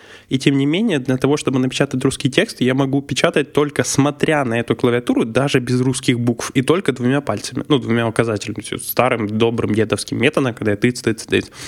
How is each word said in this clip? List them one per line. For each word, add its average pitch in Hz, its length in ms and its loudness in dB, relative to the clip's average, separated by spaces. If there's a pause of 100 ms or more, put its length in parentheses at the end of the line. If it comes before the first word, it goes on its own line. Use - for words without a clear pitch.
(280)
и 135 100 -2
тем 139 200 2
не 139 80 2
менее, 175 320 0
для 127 180 0
того, 139 220 2
чтобы 135 200 0
напечатать 127 460 0
русский 135 260 0
текст, - 300 -2
я 127 140 2
могу 139 280 2
печатать 143 520 0
только 143 300 0
смотря 143 600 2
на 117 160 0
эту 117 160 -2
клавиатуру, 120 480 2
даже 127 360 2
без 123 200 0
русских 127 400 0
букв, 120 340 -2
и 135 80 2
только 147 300 2
двумя 123 300 0
пальцами, 104 460 -6
ну, 143 100 4
двумя 117 280 0
указательными, 110 560 -2
то - 140 -10
есть - 140 -10
старым, 117 380 0 (100)
добрым 113 360 2
дедовским 107 460 -2
методом, 123 340 2
когда 107 180 -2
я 101 40 0
тыц, 123 240 0
тыц, 110 260 -2
тыц. - 240 -2 (180)